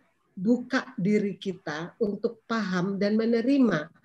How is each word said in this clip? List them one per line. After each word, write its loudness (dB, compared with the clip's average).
buka -2
diri 0
kita -8
untuk -4
paham -2
dan 2
menerima 2